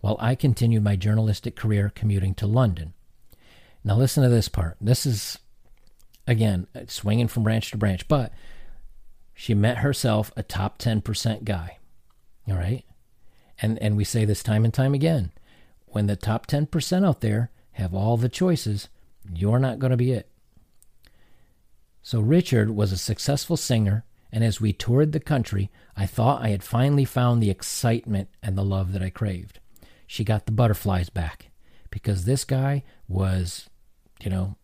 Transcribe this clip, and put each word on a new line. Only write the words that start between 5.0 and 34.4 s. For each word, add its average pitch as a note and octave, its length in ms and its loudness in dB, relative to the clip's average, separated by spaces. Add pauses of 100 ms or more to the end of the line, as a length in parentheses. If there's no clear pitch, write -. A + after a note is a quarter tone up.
is, A2 320 -4 (880)
again, G#2+ 400 2 (220)
swinging A2+ 400 0
from A2+ 160 -2
branch A2 260 0
to - 60 -8
branch, G2+ 320 -2
but C3 240 2 (1000)
she - 220 -4
met G#2+ 240 2
herself A#2 580 0
a - 60 -8
top - 360 -4
ten A2 240 0
percent A2 420 -4
guy, F#2 340 -6 (680)
all F#2+ 80 0
right? G2 280 -2 (760)
And, A2 200 0
and G#2 160 2
we G#2 60 2
say A2 220 0
this G#2 180 0
time A2 220 2
and A2+ 100 2
time C3+ 200 2
again. C#3 360 0 (540)
When G#2 220 -2
the G2+ 100 0
top G#2+ 300 -4
ten D3+ 200 0
percent F3+ 380 0
out E3 160 2
there A2 300 0 (220)
have F#2 220 -4
all G#2+ 220 2
the A#2+ 120 0
choices, C3 600 -2 (440)
you're G2+ 280 2
not B2 180 0
gonna B2+ 180 2
be B2 140 2
it. A#2 180 -4 (1700)
So - 180 -2
Richard A#2 500 4
was G#2 200 0
a F#2 80 -2
successful C#3 580 -2
singer, A2 480 0 (280)
and A2+ 100 0
as A2+ 180 0
we G#2+ 120 2
toured C#3+ 400 2
the D#3 80 -2
country, G2+ 500 -2 (260)
I G2 100 0
thought B2 360 2
I A2+ 60 0
had G2 160 -2
finally C#3 400 2
found B2 360 2
the G#2 100 4
excitement A2 800 -2 (120)
and F#2+ 160 -2
the G2 60 -2
love F#2+ 280 -2
that F#2+ 100 -2
I F#2+ 80 -4
craved. F#2+ 500 -6 (480)
She - 160 -4
got G#2+ 220 0
the A2 60 -2
butterflies G#2 580 2
back, - 400 -6 (400)
because G2 340 -4
this C3 200 0
guy C#3 400 -2 (220)
was, F#2 600 -2 (540)
you - 80 -4
know F#2+ 340 -4